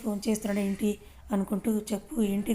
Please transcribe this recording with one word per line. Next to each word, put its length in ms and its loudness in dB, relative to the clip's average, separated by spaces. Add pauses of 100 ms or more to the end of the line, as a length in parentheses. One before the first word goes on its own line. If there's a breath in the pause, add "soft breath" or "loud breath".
ఫోన్ 240 -2
చేస్తున్నాడు 400 2
ఏంటి 240 2 (420 loud breath)
అనుకుంటూ, 380 0 (200)
చెప్పు, 240 -4 (160)
ఏంటి 240 0